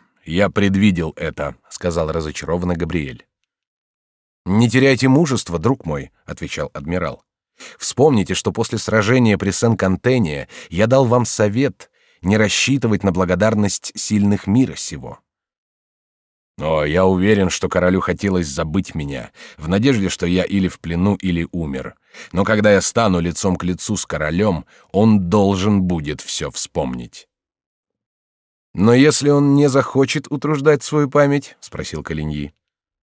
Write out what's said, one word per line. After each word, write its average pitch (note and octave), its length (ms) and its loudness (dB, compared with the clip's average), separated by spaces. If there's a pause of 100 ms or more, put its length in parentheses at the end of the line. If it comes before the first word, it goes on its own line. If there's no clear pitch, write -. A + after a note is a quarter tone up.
(240)
я F#2 240 0
предвидел G2 680 2
это», D2 400 -8 (120)
сказал E2 420 -4
разочарованно E2 640 -4
Габриэль. D#2+ 500 -6 (1200)
«Не A2 220 2
теряйте C3 380 4
мужества, C3 500 0
друг A#2 260 -2
мой», C#2+ 260 -8 (140)
отвечал D2 480 -10
адмирал. D2+ 500 -6 (540)
«Вспомните, A#2+ 580 2
что - 160 -2
после A2+ 280 -4
сражения A2 580 2
при G2 140 -2
Сен-Кантене F#2+ 1000 0 (220)
я F#2+ 160 0
дал C3 180 4
вам A#2+ 220 2
совет A2 640 -2 (320)
не G2+ 160 2
рассчитывать G#2+ 640 0
на G2 100 2
благодарность F#2+ 840 0
сильных G2+ 520 0
мира G#2 280 2
сего». - 440 -12 (1400)
«О, D#2 240 0
я D#2+ 220 2
уверен, F#2+ 460 2
что - 180 -4
королю F2+ 320 2
хотелось F2+ 480 -2
забыть D#2 460 -4
меня, C#2+ 380 -8 (260)
в D#2 100 -8
надежде, G#2 400 2
что - 180 -4
я F2+ 180 2
или F#2+ 220 0
в - 140 -8
плену, F2+ 360 0
или E2+ 360 -2
умер. C#2+ 420 -8 (380)
Но F2+ 120 2
когда G#2+ 280 4
я G2 80 6
стану G2 400 2
лицом F2 340 -2
к E2+ 100 -6
лицу F#2 320 -4
с - 100 -8
королем, E2 580 -2 (280)
он G#2 360 4
должен G2 540 2
будет D#2 400 -4
все - 280 -8
вспомнить». B1+ 800 -8 (1400)
«Но A2 220 4
если C#3+ 340 4
он C#3+ 260 4
не C#3+ 140 4
захочет C3+ 600 0
утруждать D3 520 0
свою D3 280 0
память?» C#3+ 500 0
спросил - 420 -10
Калиньи. D2+ 520 -6 (640)